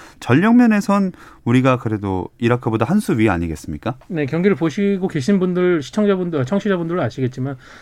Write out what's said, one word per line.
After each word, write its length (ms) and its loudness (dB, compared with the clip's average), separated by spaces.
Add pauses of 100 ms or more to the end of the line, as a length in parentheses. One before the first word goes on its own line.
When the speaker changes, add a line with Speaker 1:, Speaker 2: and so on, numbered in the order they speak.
(200)
Speaker 1:
전력 360 4
면에선 560 4 (320)
우리가 340 2
그래도 500 -4 (100)
이라크보다 460 0
한 160 2
수 180 -2
위 120 4
아니겠습니까? 640 -4 (120)
Speaker 2:
네, 180 -4
경기를 280 0
보시고 540 -2
계신 300 0
분들, 440 0
시청자분들, 600 -2
청취자분들은 580 -2
아시겠지만 540 -4 (260)